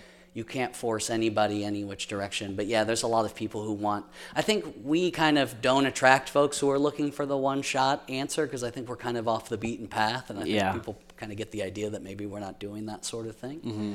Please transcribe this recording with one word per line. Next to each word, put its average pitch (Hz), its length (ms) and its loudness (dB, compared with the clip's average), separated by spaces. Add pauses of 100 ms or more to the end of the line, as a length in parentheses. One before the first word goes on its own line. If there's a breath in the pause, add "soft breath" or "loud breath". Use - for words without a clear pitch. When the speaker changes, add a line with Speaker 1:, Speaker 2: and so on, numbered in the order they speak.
(340 loud breath)
Speaker 1:
you 113 120 -8
can't 127 280 -4
force 110 360 -2
anybody 107 560 2
any 104 180 -4
which 98 240 -8
direction. 98 480 -4
But 101 120 -2
yeah, 110 180 4
there's 117 180 0
a 123 40 0
lot 113 180 4
of 104 100 -6
people 107 300 -6
who 107 80 -2
want, 104 320 -2 (280 loud breath)
I 151 80 0
think 208 220 2 (180)
we 160 300 2
kind 156 260 4
of 120 240 0
don't 131 240 4
attract 131 440 6
folks 143 300 4
who 139 100 4
are 139 100 4
looking 143 320 0
for 143 140 -2
the 139 100 0
one-shot 135 720 2
answer, 139 400 -2
'cause 127 160 -6
I 120 80 -2
think 117 160 -10
we're 120 80 -8
kind 120 220 -2
of 113 100 -2
off 113 220 0
the 113 80 -2
beaten 113 300 -4
path, 113 420 0
and 101 100 -8
I 95 40 -4
think 104 120 2
Speaker 2:
Yeah. 95 160 4
Speaker 1:
people 104 260 -6 (200)
kind 107 160 -10
of 101 40 -10
get 107 140 -8
the 104 120 -4
idea 101 260 -4
that 104 120 -8
maybe 101 240 -10
we're 101 140 -8
not 95 200 -10
doing 104 260 -8
that 107 180 -10
sort 113 240 -8
of 110 80 -12
thing. 139 240 -12
Speaker 2:
Mm-hmm. 107 360 -4